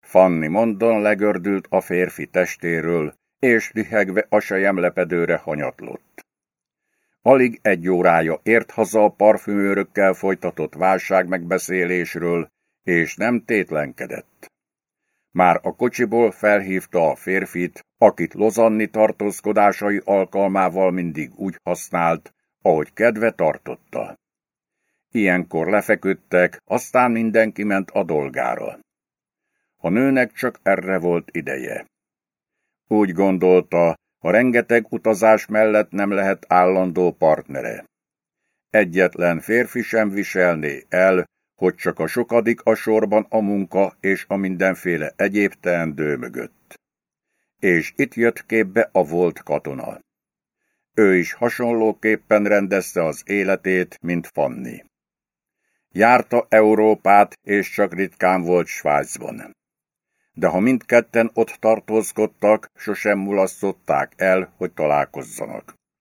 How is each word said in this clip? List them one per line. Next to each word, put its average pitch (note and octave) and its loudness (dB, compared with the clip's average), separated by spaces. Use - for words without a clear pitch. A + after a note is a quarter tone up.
Fanny F2+ 2
mondon A2 0
legördült G2+ 0
a F#2+ 2
férfi F2 -4
testéről, E2+ -2
és A#2 0
lihegve G2+ -2
a G#2 2
selyemlepedőre F2+ -2
hanyatlott. - -10
Alig B2+ 4
egy F2+ 0
órája E2 2
ért A2+ 0
haza A2 0
a G#2 4
parfümőrökkel G2 0
folytatott F2 -6
válságmegbeszélésről, F2+ -2
és E2+ -2
nem A#2 -2
tétlenkedett. D2+ -6
Már F2+ 2
a F2 -8
kocsiból A#2 0
felhívta F#2+ 0
a C2+ -4
férfit, F#2 -6
akit - 2
Lozanni A2 0
tartózkodásai G#2 0
alkalmával F#2+ 0
mindig E2 -6
úgy F#2+ -10
használt, E2+ -4
ahogy D#2+ 0
kedve A2 0
tartotta. - -6
Ilyenkor F2+ -2
lefeküdtek, F#2+ 0
aztán B2 0
mindenki A2+ 0
ment G2 -4
a G2+ -2
dolgára. B1+ -4
A - -6
nőnek B2+ 0
csak - -8
erre F#2+ -2
volt E2+ -2
ideje. C2 -8
Úgy G#2+ 2
gondolta, F2+ 2
a - -4
rengeteg A#2 2
utazás A2 2
mellett G#2+ 2
nem G2+ -4
lehet G2 -2
állandó F2+ 2
partnere. - -2
Egyetlen F2 0
férfi A#2 -2
sem G#2+ -2
viselné F2 -2
el, F#2 2
hogy F2+ 0
csak - -6
a D#2+ -2
sokadik A#2 0
a A2+ 2
sorban G#2+ 0
a A2 0
munka G2 -2
és G2 -2
a G2 -4
mindenféle F2+ -2
egyéb G2+ 0
teendő D#2 -2
mögött. A#1+ -12
És F2 0
itt C3+ -4
jött A#2 -2
képbe A2 0
a F#2 2
volt E2+ -2
katona. - -8
Ő G2 4
is F2 -2
hasonlóképpen A2 0
rendezte G2 0
az D#2 -6
életét, F#2+ -2
mint E2+ -4
Fanny. B1+ -8
Járta A#2+ 2
Európát, G#2+ 4
és G2+ -2
csak G2+ -2
ritkán F#2 -2
volt E2+ 0
Svájcban. C2+ -6
De - -4
ha F2 0
mindketten A#2 0
ott A2+ -2
tartózkodtak, G#2+ 0
sosem G#2 -2
mulasztották F#2+ -2
el, F#2+ 0
hogy F2+ -8
találkozzanak. C#2 -4